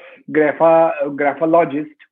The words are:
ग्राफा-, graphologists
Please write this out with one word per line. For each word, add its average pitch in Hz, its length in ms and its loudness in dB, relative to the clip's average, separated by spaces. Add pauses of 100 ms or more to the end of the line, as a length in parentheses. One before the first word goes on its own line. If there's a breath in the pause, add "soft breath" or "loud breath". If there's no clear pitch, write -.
(360 loud breath)
ग्राफा-, 160 720 2
graphologists 147 1040 -2